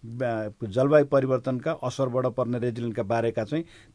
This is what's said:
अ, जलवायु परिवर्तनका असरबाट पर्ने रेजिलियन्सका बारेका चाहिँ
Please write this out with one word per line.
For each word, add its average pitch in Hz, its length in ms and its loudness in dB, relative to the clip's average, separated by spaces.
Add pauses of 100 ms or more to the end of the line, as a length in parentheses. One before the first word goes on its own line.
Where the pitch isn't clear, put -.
अ, 113 440 -4 (180)
जलवायु 143 380 4
परिवर्तनका 131 680 0
असरबाट 127 540 -2
पर्ने 120 340 -2
रेजिलियन्सका 117 440 -2
बारेका 113 400 0
चाहिँ 151 220 -4 (300)